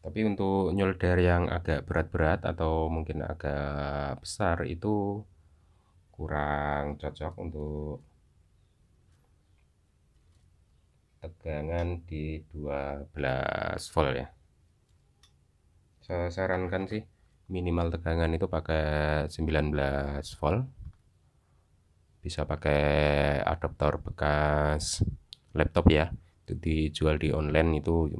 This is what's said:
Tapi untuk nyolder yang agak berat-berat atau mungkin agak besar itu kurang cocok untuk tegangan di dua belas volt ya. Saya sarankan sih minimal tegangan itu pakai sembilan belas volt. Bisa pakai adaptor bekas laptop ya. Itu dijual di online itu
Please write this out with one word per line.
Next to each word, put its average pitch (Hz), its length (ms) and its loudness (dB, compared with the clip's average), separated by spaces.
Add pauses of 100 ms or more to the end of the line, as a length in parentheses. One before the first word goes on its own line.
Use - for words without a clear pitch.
Tapi 87 160 -6
untuk 98 480 2
nyolder 90 480 2
yang 87 320 4
agak 82 320 -2
berat-berat 80 640 0
atau 80 400 0
mungkin 78 400 -4
agak 71 960 -4
besar 87 480 0
itu 101 560 -2 (880)
kurang 73 800 -2
cocok 78 480 -8
untuk 76 640 -8 (3000)
tegangan 85 880 -6
di 78 320 -8 (160)
dua 71 560 -6
belas - 800 -4
volt 71 240 2
ya. 64 160 -6 (1700)
Saya 87 260 -6
sarankan 92 640 -4
sih 107 160 -6 (480)
minimal 85 400 0
tegangan 82 400 0
itu - 160 -2
pakai 76 800 0
sembilan 78 400 0
belas 69 640 -2
volt. 110 320 2 (1500)
Bisa - 240 -6
pakai 73 960 2
adaptor - 640 0
bekas 73 1040 0 (480)
laptop 80 320 4
ya. 78 240 8 (320)
Itu 80 160 -6
dijual 78 640 2
di 76 80 2
online 78 480 4
itu 80 420 2